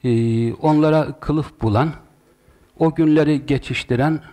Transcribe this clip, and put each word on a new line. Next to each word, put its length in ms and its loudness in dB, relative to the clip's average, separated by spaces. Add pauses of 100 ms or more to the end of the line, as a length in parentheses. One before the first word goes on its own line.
e, 500 0
onlara 640 0
kılıf 420 -6
bulan, 320 0 (840)
o 160 0
günleri 500 2
geçiştiren 760 -2 (120)